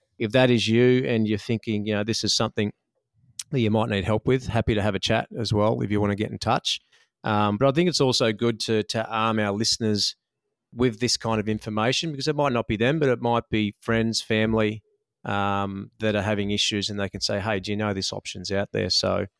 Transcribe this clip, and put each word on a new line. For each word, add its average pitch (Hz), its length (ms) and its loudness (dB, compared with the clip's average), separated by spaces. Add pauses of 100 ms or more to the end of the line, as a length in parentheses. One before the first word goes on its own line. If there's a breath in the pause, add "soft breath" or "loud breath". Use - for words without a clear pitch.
(180 soft breath)
if 117 140 -2
that 127 180 6
is 110 180 2
you 123 380 4
and 113 220 0
you're 107 100 0
thinking, 104 480 -4
you 107 80 -2
know, 104 100 -2
this 107 200 -2
is 107 100 0
something 107 380 0 (800)
that 135 80 0
you 110 120 2
might 110 180 2
need 98 140 0
help 110 240 0
with, 127 180 2
happy 117 300 0
to 104 60 0
have 101 120 0
a 95 60 -2
chat 117 280 0 (120)
as 107 120 -4
well 110 300 2
if 107 80 -4
you 104 100 0
wanna 101 160 0
get 104 140 -4
in - 80 -10
touch. - 420 -2 (440 soft breath)
Um, 104 340 2
but 131 100 4
I 139 40 4
think 175 180 2
it's 151 120 0
also 127 300 2
good 110 300 0
to, 110 220 0
to 113 240 -4
arm 110 320 0
our 104 120 2
listeners 107 640 0 (560)
with 120 280 0
this - 180 0
kind 113 220 0
of 104 100 -2
information, 110 600 -2
because 135 160 -6
it 151 80 0
might 143 180 0
not 117 140 0
be 110 100 -2
them, 131 220 2
but 139 100 2
it 120 120 0
might 117 280 0
be 107 320 0
friends, 113 400 0
family, 110 640 0 (420)
um, 101 640 -2 (100)
that 107 160 0
are 104 60 2
having 101 300 0
issues, 104 400 -2
and 101 80 -6
they 98 100 -2
can 101 120 -10
say, 104 180 -2
"Hey, 101 200 -2
do 98 120 -6
you 101 60 -2
know 107 140 0
this 95 220 -4
option's 95 380 -10
out 98 200 -2
there?" 98 200 -2
So, 95 340 0 (140)